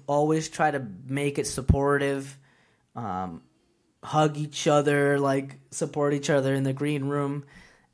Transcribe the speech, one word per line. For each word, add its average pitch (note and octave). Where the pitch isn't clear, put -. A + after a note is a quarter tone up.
always D#3
tried D#3
to C3+
make C#3+
it -
supportive, C#3
um, F#2
hug D3+
each D3+
other, C#3+
like, C#3
support D3
each C#3
other C3+
in C3+
the C3+
green C#3+
room. C#3+